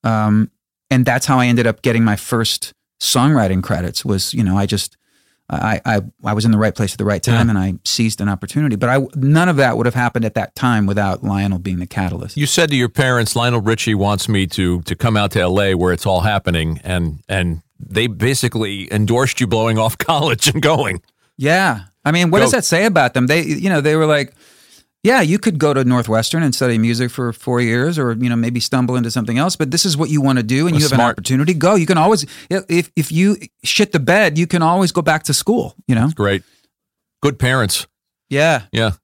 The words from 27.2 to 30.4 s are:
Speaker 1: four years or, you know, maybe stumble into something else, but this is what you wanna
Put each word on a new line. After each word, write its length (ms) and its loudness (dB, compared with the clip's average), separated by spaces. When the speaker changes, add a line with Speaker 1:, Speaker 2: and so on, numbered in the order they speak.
Speaker 1:
four 280 -2
years 380 0
or, 140 0
you 160 -2
know, 80 0
maybe 240 -2
stumble 360 -2
into 140 -2
something 280 -2
else, 180 -2
but 160 -4
this 120 -2
is 120 -2
what 140 -2
you 100 0
wanna 240 2